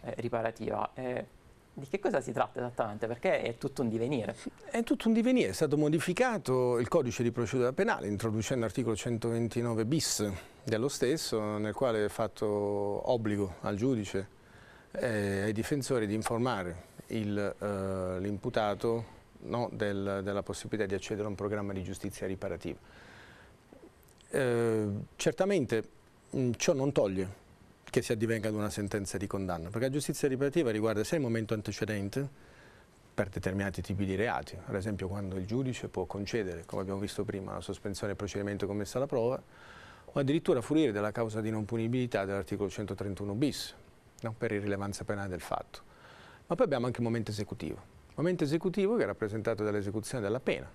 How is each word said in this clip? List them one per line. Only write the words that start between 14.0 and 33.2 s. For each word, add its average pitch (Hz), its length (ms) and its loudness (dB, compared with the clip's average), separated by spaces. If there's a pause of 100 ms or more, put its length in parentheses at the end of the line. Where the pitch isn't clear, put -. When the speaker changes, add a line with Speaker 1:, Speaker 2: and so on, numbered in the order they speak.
Speaker 2:
eh, 101 500 0
ai 107 100 2
difensori 117 540 0
di 101 80 0
informare 107 800 -2 (140)
il, 104 300 0
eh, 95 840 -2
l'imputato, 110 920 0 (260)
no, 113 300 -2
del, 98 540 -2
della 101 180 0
possibilità 107 440 -2
di 98 80 0
accedere 101 320 -2
a - 40 -4
un 98 60 -4
programma 101 360 -2
di 95 100 -4
giustizia 95 440 -6
riparativa. 92 520 -4 (1500)
Eh, 117 580 4 (280)
certamente, 160 680 2 (500)
mm, 127 220 2
ciò - 160 4
non 135 200 2
toglie 98 520 2 (460)
che 123 120 4
si - 100 -2
addivenga 110 360 0
ad 107 60 0
una 104 140 0
sentenza 101 480 -2
di 98 100 -2
condanna, 90 440 -2
perché 113 160 0
la 131 60 0
giustizia 147 360 0
riparativa 135 420 2
riguarda 107 340 2
sia 175 120 0
il 151 60 2
momento 113 320 0
antecedente 107 760 -2 (840)
per 101 140 0